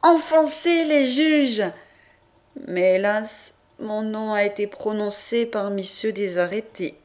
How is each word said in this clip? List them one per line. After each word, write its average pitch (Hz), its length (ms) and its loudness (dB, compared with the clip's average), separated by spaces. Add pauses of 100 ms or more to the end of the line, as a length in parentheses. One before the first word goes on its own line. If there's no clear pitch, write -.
Enfoncez 320 840 4
les 302 200 4
juges! 269 580 2 (1040)
Mais 180 280 2
hélas, 208 580 -2 (260)
mon 214 220 -6
nom 214 320 -4
a 208 100 2
été 208 240 0
prononcé 214 800 -4
parmi 202 400 -4
ceux 220 260 -4
des 190 260 -4
arrêtés. 180 680 -4